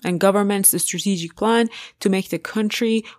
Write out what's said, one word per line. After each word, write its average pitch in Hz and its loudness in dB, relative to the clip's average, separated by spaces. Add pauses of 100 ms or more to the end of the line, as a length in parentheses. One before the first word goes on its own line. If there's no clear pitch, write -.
and 180 -2
government's 196 2
strategic 175 -4
plan 226 2 (320)
to 202 0
make 190 0
the 170 -4
country 220 0 (140)